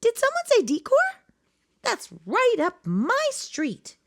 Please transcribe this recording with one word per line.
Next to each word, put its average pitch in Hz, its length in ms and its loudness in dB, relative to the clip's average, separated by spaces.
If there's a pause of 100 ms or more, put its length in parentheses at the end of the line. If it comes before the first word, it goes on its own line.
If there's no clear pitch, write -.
Did 466 180 0
someone 659 280 0
say 480 160 4
decor? 294 360 0 (840)
That's - 280 -4 (160)
right 466 340 2
up 339 260 -2
my 339 460 0
street. - 760 -8